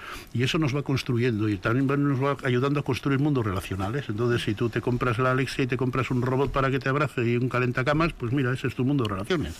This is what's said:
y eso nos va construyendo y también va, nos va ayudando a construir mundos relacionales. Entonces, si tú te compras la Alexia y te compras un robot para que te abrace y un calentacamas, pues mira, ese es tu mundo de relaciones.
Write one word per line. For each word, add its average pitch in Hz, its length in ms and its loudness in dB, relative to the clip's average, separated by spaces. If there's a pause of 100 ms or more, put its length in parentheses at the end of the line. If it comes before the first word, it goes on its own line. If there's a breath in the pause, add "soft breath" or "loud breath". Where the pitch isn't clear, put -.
(340 loud breath)
y 120 100 0
eso 131 160 0
nos 143 160 0
va 143 80 -2
construyendo 120 680 0
y 101 80 0
también 127 320 2
va, 143 80 0
nos 143 240 2
va 139 220 0
ayudando 139 360 2
a 135 40 -2
construir 135 360 0
mundos 135 260 2
relacionales. 98 640 -4
Entonces, 120 340 2
si 110 100 0
tú 117 160 0
te 113 120 -2
compras 123 380 0
la 127 120 4
Alexia 131 320 0
y 127 40 0
te 127 100 -2
compras 127 340 0
un 123 100 0
robot 131 300 0
para 135 180 0
que 131 100 0
te 135 100 -2
abrace 131 360 0
y 120 120 2
un 123 120 0
calentacamas, 127 640 0
pues 120 200 -4
mira, 131 200 2
ese 127 140 -4
es 117 80 -6
tu 131 80 0
mundo 135 220 2
de 104 60 -2
relaciones. 98 480 -2